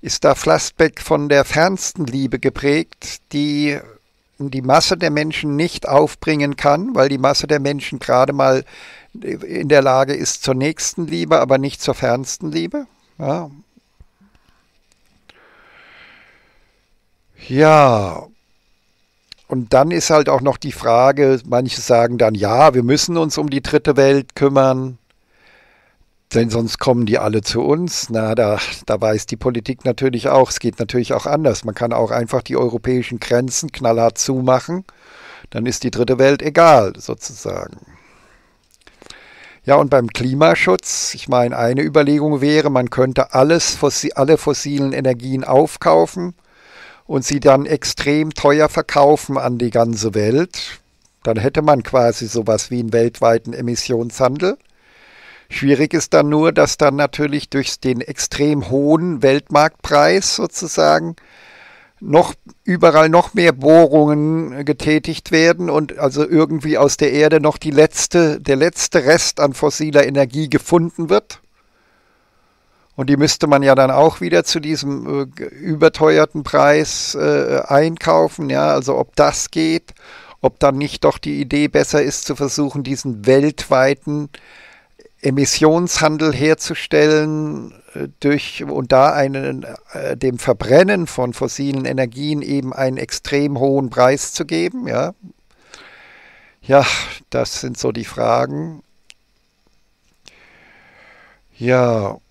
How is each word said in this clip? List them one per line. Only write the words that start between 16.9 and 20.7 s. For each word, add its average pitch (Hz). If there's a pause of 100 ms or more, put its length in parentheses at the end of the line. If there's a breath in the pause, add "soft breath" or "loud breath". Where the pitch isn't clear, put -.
Ja. 127 (1200)
Und 127
dann 139
ist 170
halt 151
auch 139
noch 135
die 143